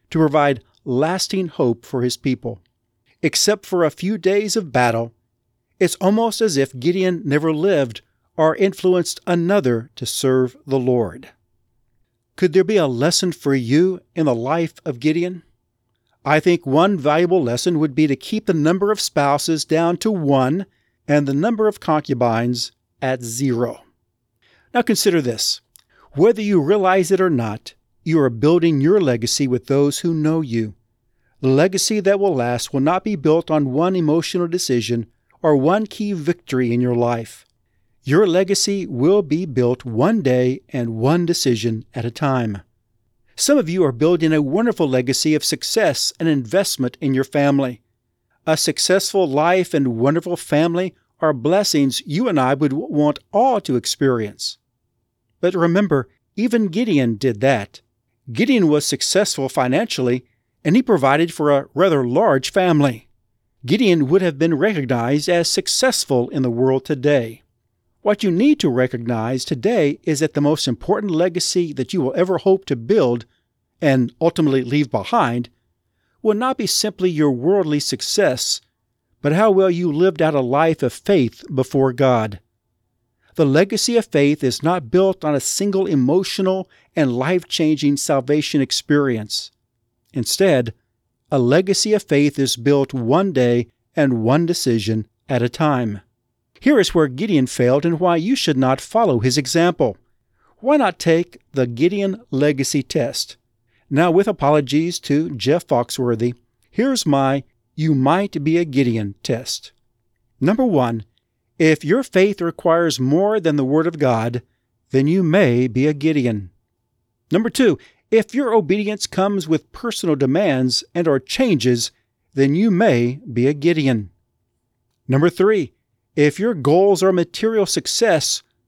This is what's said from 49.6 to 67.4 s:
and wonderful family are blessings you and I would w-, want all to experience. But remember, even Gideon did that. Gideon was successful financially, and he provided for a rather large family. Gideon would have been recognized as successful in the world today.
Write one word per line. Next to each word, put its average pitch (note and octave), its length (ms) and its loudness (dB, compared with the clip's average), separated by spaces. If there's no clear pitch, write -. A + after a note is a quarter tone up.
and B2+ 240 0
wonderful E3 380 0
family E3+ 600 -2
are D#3 120 2
blessings C#3+ 720 0
you F#3 240 -4
and D#3+ 120 0
I C3 140 0
would C#3+ 160 0
w-, F3 200 -6
want D3 300 0
all A#3 280 2
to C3 160 -2
experience. A#2+ 840 -4
But F#3 140 0
remember, E3+ 540 0
even A3+ 320 0
Gideon D#3+ 480 0
did G#2+ 280 -2
that. B2+ 380 -2
Gideon G#3+ 340 2
was D3 180 2
successful D3 640 -2
financially, B2+ 760 -2
and D#3 100 2
he B3+ 80 4
provided D#3 500 2
for D3 200 0
a C#3 220 0
rather D#3 300 2
large C#3 460 0
family. D3 580 0
Gideon E3+ 440 2
would F#3 140 4
have D#3 160 -2
been E3 180 0
recognized C#3+ 720 -2
as E3+ 200 2
successful D3 840 -2
in C#3+ 120 -2
the B2 80 -2
world C3 340 0
today. C3+ 600 -2